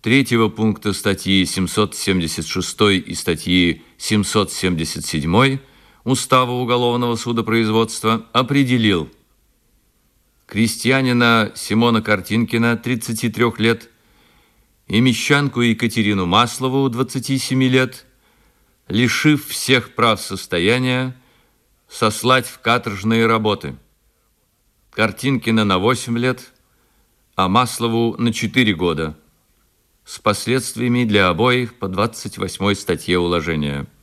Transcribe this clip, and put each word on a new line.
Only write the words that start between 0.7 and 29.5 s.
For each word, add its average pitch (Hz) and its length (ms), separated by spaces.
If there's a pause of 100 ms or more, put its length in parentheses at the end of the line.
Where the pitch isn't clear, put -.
статьи 95 500
семьсот 90 500
семьдесят 85 520
шестой 95 520
и 85 160
статьи 87 680 (160)
семьсот 104 520
семьдесят 82 540
седьмой 113 560 (440)
Устава 127 480
уголовного 120 640
судопроизводства 113 1160
определил 117 800 (1400)
крестьянина 117 1080
Симона 113 460
Картинкина, 110 800
тридцати 120 500
трех 110 300
лет, 113 320 (960)
и 104 140
мещанку 131 600
Екатерину 110 640
Маслову, 127 640
двадцати 127 480
семи 131 320
лет, 131 380 (840)
лишив 135 600
всех - 460
прав 110 280
состояния, 127 920 (760)
сослать 117 560
в - 140
каторжные 113 680
работы. 107 500 (1120)
Картинкина 110 760
на 95 120
восемь 117 380
лет, 123 380 (800)
а 92 140
Маслову 117 680
на 120 160
четыре 110 420
года, 80 440 (880)